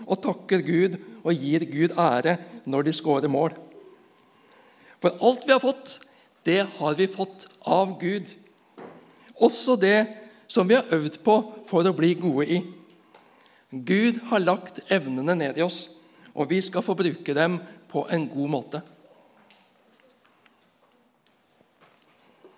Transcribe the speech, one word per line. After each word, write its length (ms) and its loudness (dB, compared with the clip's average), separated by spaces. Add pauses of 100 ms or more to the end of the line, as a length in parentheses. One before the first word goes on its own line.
og 180 -2
takker 400 -2
Gud 340 0 (280)
og 100 0
gir 380 0
Gud 260 0
ære 380 2 (340)
når 160 0
de 80 0
scorer 380 0
mål. 240 0 (1500)
For 220 2
alt 240 4
vi 40 4
har 100 4
fått, 360 -4 (480)
det 160 2 (160)
har 220 0
vi 100 4
fått 380 -8 (180)
av 340 2
Gud. 300 -4 (1120)
Også 380 2
det 260 4 (400)
som 220 2
vi 100 6
har 160 -4
øvd 300 -2
på 100 6 (340)
for 180 2
å 100 2
bli 240 4
gode 260 0
i. 140 0 (1080)
Gud 500 0 (100)
har 140 2
lagt 340 -2 (140)
evnene 420 0
ned 240 -2
i 80 2
oss, 220 -8 (460)
og 180 -4
vi 100 2
skal 240 -4
få 80 0
bruke 400 -2
dem 240 2 (320)
på 220 -4
en 180 -2
god 220 -4
måte. 300 -6 (3750)